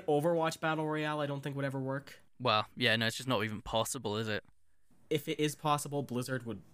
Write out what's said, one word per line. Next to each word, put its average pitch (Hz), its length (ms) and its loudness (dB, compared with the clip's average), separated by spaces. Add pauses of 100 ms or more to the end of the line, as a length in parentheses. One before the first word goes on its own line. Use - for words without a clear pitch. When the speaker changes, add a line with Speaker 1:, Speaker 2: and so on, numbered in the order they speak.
Speaker 1:
Overwatch 160 540 2
battle 156 260 0
royale, 151 320 -2
I 147 60 0
don't 143 180 -4
think 139 140 -6
would 139 80 0
ever 135 140 -2
work. 135 420 -6 (180)
Speaker 2:
Well, 107 280 4 (100)
yeah, 117 180 4
no, 113 120 2
it's 113 100 -2
just 123 100 -6
not 113 160 2
even 107 180 -4
possible, 113 540 -2
is 110 140 -2
it? 104 160 -2 (640)
Speaker 1:
If 151 180 0
it 156 140 -4
is 151 140 0
possible, 143 480 0
Blizzard 123 420 -4
would 101 160 -8 (120)